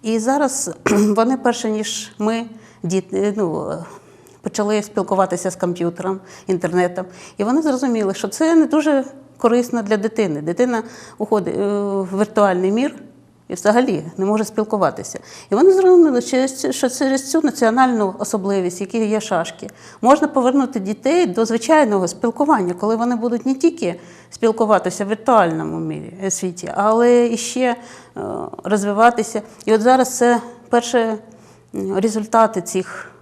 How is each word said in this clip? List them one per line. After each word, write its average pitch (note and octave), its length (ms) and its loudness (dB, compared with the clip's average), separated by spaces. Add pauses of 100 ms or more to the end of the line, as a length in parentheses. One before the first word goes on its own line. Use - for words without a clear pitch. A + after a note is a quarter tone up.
І A3+ 160 -2
зараз C4 600 0
<clears throat> - 120 -2 (260)
вони, A3+ 200 2
перше A#3 340 -2
ніж G#3+ 480 -6
ми, A3+ 260 -2 (380)
діт-, F#3 320 -4
е, G3+ 220 0
ну, E3+ 340 -4
е, E3 140 -8 (580)
почали G#3 400 -2
спілкуватися F#3 680 -2
з F#3 60 -12
комп'ютером, F3 640 -4 (260)
інтернетом. F3+ 580 -2 (340)
І G3+ 60 -2
вони B3+ 180 0
зрозуміли, B3 520 0
що G3 140 -6
це D#4+ 260 0
не D#4+ 120 6
дуже D4 380 2 (340)
корисно A#3+ 440 2
для G#3 140 0
дитини. G3+ 460 -2
Дитина A3 400 -2 (360)
уходить, G#3 400 -2
е, G3+ 80 -2 (160)
в G3 380 -4
віртуальний G3 520 2
мір B3+ 220 0 (540)
і - 60 -8
взагалі G#3+ 500 0 (120)
не F#3+ 100 -2
може G#3+ 180 0
спілкуватися. G#3 760 -4 (320)
І G3+ 40 0
вони E4 180 6
зрозуміли, F4+ 480 6
що, B3+ 260 0 (260)
що C4 160 -2
через C4+ 420 -2
цю D#4+ 100 2
національну A#3 800 2
особливість, F#3+ 600 -2
які G#3+ 260 -2
є G#3+ 140 0
шашки, F3 500 -4 (300)
можна D4 280 4
повернути B3+ 520 0
дітей C4 460 0
до G#3+ 180 0
звичайного A3+ 640 2
спілкування, A3+ 680 0
коли G#3 220 -2
вони A#3+ 200 -2
будуть A#3 300 -4
не C4 80 0
тільки C4+ 460 -2 (300)
спілкуватися G#3+ 760 0
в G3 40 -10
віртуальному E3+ 680 0
мірі, D#3 360 -8 (100)
е, F#3+ 60 -2
світі, F3+ 440 -8
але A#3+ 520 4
і A#3 100 -2
ще, A#3+ 400 -2 (400)
е, - 40 -12 (440)
розвиватися. G#3 800 0 (220)
І G#3+ 100 4
от G#3+ 80 2
зараз B3+ 340 4
це A#3+ 240 4 (280)
перші, A#3+ 300 0
м, A3+ 200 0 (800)
результати G#3+ 640 0
цих - 480 -8 (120)